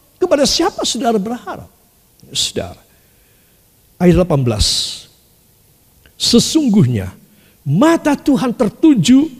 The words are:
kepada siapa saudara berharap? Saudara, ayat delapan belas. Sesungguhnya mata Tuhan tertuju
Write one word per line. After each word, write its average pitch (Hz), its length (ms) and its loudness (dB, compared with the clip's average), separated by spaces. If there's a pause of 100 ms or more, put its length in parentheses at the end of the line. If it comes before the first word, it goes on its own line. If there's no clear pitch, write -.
(160)
kepada 294 320 0
siapa - 400 -2
saudara 233 320 -2
berharap? 233 480 -10 (640)
Saudara, - 480 -8 (1200)
ayat 180 160 4
delapan 175 260 0
belas. 113 240 -2 (1500)
Sesungguhnya 190 960 0 (560)
mata 294 480 2
Tuhan 262 400 -2
tertuju 262 720 2 (120)